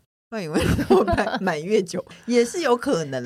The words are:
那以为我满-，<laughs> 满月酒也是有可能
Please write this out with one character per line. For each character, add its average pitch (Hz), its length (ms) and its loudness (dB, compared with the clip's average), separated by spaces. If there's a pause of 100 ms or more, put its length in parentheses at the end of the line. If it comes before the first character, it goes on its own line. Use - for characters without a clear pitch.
(300)
那 226 100 -8
以 175 60 -8
为 151 160 0 (260)
我 381 140 6
满-， 330 360 0
<laughs> - 40 -6
满 160 220 -2
月 208 180 2
酒 180 220 -6 (220)
也 240 180 4
是 339 160 -8
有 254 160 2
可 240 300 0
能 135 200 -4